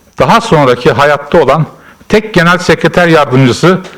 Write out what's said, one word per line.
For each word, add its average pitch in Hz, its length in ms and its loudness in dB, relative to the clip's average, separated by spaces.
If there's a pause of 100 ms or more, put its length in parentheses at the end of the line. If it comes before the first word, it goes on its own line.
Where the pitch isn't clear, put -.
(180)
daha 127 220 2
sonraki 139 520 0
hayatta 143 500 0
olan 143 240 0 (420)
tek 214 260 -2
genel 175 240 2
sekreter 170 500 0
yardımcısı 139 720 2 (200)